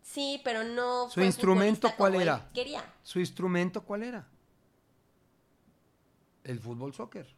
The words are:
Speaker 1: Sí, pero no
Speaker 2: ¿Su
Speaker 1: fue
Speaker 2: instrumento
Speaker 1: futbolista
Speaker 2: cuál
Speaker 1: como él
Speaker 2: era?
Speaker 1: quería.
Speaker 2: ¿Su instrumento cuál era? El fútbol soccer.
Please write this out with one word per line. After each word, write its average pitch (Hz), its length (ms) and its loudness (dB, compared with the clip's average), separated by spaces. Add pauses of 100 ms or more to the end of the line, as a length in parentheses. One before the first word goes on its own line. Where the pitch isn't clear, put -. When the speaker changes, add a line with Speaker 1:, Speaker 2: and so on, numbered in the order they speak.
Speaker 1:
Sí, 277 420 -6
pero 226 220 -2
no 247 440 -2
Speaker 2:
¿Su - 60 -14
Speaker 1:
fue 185 120 4
Speaker 2:
instrumento 196 640 4
Speaker 1:
futbolista 220 80 -8
Speaker 2:
cuál 196 140 6
Speaker 1:
como 185 100 4
él 170 60 4
Speaker 2:
era? 135 260 -2
Speaker 1:
quería. 262 480 -6
Speaker 2:
¿Su - 180 -4
instrumento 180 640 -2
cuál 208 200 -6
era? 233 240 -12 (2250)
El 123 160 -8
fútbol 120 320 -10
soccer. 196 340 -14 (120)